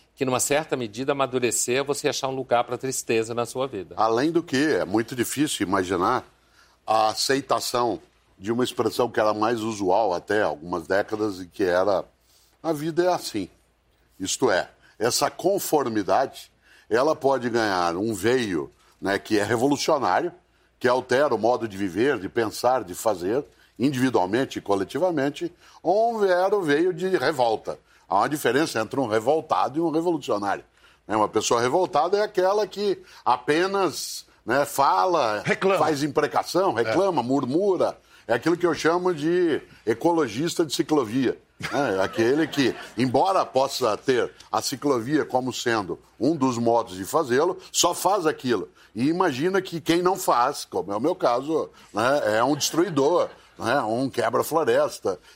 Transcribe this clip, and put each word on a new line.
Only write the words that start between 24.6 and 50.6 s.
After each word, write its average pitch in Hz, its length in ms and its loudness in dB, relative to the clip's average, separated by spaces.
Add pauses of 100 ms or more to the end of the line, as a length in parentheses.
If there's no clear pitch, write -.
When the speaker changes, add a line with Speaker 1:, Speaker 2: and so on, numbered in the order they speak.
Speaker 2:
coletivamente, 143 880 -2 (320)
ou 220 320 2
um 220 40 -6
vero 190 420 2
veio 165 320 2
de 175 240 -4
revolta. 123 600 -2 (300)
Há 92 100 0
uma 120 120 2
diferença 143 500 0
entre 113 200 -4
um 131 80 0
revoltado 113 720 0
e - 20 0
um 170 80 0
revolucionário. 135 760 -2 (440)
Né, 101 80 -2
uma 104 120 4
pessoa 110 320 2
revoltada 165 580 2
é 208 40 2
aquela 202 460 0
que 202 340 -4 (480)
apenas, 180 760 -2 (200)
né, 135 200 2
fala, 147 800 2
Speaker 3:
Reclama. 190 340 0
Speaker 2:
faz 151 240 0
imprecação, 151 720 0
reclama, 127 480 0
Speaker 3:
É. - 20 -6
Speaker 2:
murmura. 139 720 0 (300)
É 110 60 0
aquilo 160 240 2
que 175 80 0
eu 165 80 2
chamo 175 400 0
de 165 480 0 (240)
ecologista 156 800 0
de 147 80 -6
ciclovia. 131 640 0 (220)
Né? 120 400 -2
<laughs> 95 40 2
Aquele 117 440 0
que, 123 280 0 (220)
embora 139 480 2
possa 127 520 0
ter 120 340 0 (200)
a 110 100 0
ciclovia 135 640 -2
como 127 300 -4
sendo 101 460 -2 (200)
um 147 160 2
dos 127 220 0
modos 117 400 0
de 95 80 -6
fazê-lo, 147 520 0 (140)
só 175 220 2
faz 185 320 0
aquilo. 123 420 0 (280)
E 123 140 0
imagina 180 520 0
que 170 180 -10
quem 170 220 2
não 180 140 2
faz, 139 500 0